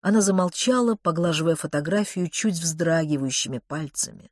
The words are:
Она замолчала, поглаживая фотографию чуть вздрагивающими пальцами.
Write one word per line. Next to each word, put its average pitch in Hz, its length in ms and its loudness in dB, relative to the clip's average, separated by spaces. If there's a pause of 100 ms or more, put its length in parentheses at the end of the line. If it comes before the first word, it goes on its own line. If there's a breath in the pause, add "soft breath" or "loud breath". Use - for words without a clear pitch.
Она 208 220 4
замолчала, 208 720 2
поглаживая 165 640 0
фотографию 175 720 -2
чуть 214 240 0
вздрагивающими 156 1040 0
пальцами. - 720 -8